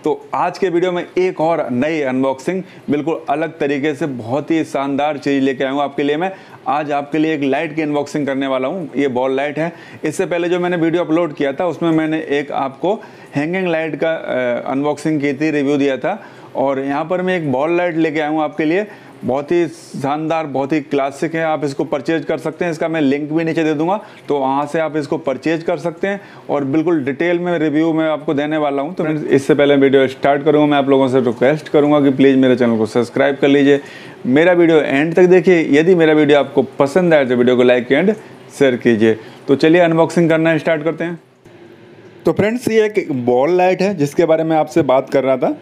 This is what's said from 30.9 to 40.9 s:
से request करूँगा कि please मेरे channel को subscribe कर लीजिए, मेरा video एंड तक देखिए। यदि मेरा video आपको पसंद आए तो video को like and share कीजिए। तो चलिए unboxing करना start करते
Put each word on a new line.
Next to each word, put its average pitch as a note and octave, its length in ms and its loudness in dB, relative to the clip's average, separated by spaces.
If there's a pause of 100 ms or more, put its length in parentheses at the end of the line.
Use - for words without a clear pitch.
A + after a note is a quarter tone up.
से C3 120 2
request B2 480 0
करूँगा D3 320 4
कि C#3 100 4
please C3+ 260 4
मेरे B2+ 200 4
channel A#2 220 2
को A2 80 2
subscribe C3+ 500 0
कर D3 120 2
लीजिए, C#3 320 4 (460)
मेरा D#3 260 4
video E3 280 4
एंड D3 340 0
तक F#3 100 6
देखिए। F3 460 4
यदि E3 240 4
मेरा D#3+ 180 4
video D3 260 4
आपको C3 240 0
पसंद D#3+ 520 2
आए C#3 120 4
तो B2 100 0
video A#2+ 200 4
को B2 80 6
like B2 280 4
and F3+ 200 2 (460)
share B2+ 180 4
कीजिए। A2+ 400 4 (320)
तो C#3+ 60 4
चलिए D#3+ 260 4
unboxing E3 480 2
करना D#3+ 300 2
start D#3 240 -2
करते D#3+ 220 -4